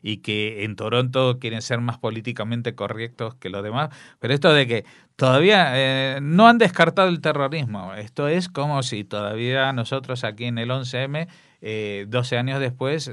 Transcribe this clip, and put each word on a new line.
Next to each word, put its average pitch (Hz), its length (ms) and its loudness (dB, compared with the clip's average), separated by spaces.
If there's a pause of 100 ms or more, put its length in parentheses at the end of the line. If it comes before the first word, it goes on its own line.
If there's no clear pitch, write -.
y 107 160 -6
que 107 460 -4
en 107 120 -6
Toronto 127 640 0
quieren 113 220 -6
ser 120 180 -4
más 120 180 -4
políticamente 117 760 -6
correctos 113 640 -8
que - 120 -12
los 98 140 -6
demás. 120 260 -4 (320)
Pero 117 140 0
esto 156 180 6
de 143 140 6
que 117 180 -2 (320)
todavía, 151 580 6
eh, 135 460 0
no 170 280 6
han 233 100 8
descartado 185 500 4
el 175 120 0
terrorismo. 139 720 -2
Esto 104 340 -4
es 175 200 0
como 147 340 -2
si 113 220 -6
todavía 120 680 -2
nosotros 127 520 -4
aquí 110 200 -6
en 120 140 -4
el 117 120 -4
once 127 320 -4
M, 147 260 -6 (340)
eh, 104 460 -6
doce 123 280 0
años 131 240 -2
después, 135 520 -4